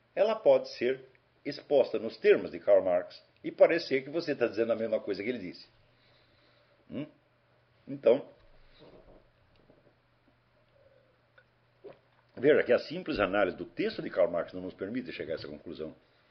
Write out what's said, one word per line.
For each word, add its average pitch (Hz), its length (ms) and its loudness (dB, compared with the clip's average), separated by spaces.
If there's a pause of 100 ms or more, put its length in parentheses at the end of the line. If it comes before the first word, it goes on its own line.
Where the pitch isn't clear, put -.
(140)
ela 214 200 2
pode 135 420 4
ser 131 240 -2 (440)
exposta 139 540 0
nos 107 180 -8
termos 127 340 4
de 80 80 -12
Karl 95 240 6
Marx 90 400 -2 (220)
e 165 80 -8
parecer 160 500 2
que 143 60 -14
você 151 240 -6
está 123 140 0
dizendo 113 260 0
a 107 40 0
mesma 110 220 -2
coisa 101 240 -6
que 107 60 -6
ele 123 100 -6
disse. 90 300 -14 (1200)
Hum? 147 160 -10 (800)
Então, 135 400 2 (4000)
veja 120 300 4
que 120 80 2
a 104 60 4
simples 151 420 -6
análise 95 360 0
do 87 100 -10
texto - 340 -6
de - 80 -8
Karl 87 220 2
Marx 85 240 -6
não 92 80 -12
nos 90 100 -10
permite 98 400 -10
chegar 80 220 -8
a - 20 -8
essa 69 100 -12
conclusão. 76 480 -12 (360)